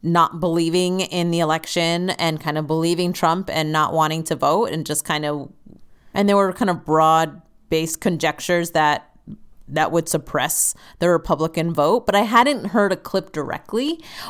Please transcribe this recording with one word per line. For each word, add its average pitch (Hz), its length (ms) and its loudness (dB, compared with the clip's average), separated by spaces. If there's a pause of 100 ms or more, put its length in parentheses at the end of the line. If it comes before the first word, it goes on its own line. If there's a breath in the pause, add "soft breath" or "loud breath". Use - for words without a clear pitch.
not 170 360 2
believing 175 600 0
in 170 300 -2
the 170 80 0
election 170 720 0
and 160 280 -2
kind 156 180 -2
of 151 100 -4
believing 170 460 0
Trump 175 360 0
and 156 220 -2
not 156 220 0
wanting 160 320 0
to 156 100 -2
vote 143 360 2
and 156 140 -6
just 151 200 -4
kind 151 200 -2
of, 147 260 -6 (640)
and 202 160 2
there 202 60 6
were 196 180 4
kind 208 160 0
of 160 160 -2
broad-based 160 1160 0
conjectures 170 680 0
that 151 360 2 (640)
that 131 240 0
would 165 160 0
suppress - 640 -2 (240 loud breath)
the 170 100 2
Republican 165 640 0
vote. 156 320 2
But 190 80 0
I 202 100 4
hadn't 247 420 2
heard 202 260 2
a 185 60 -2
clip - 340 -4
directly 247 720 -6 (260 loud breath)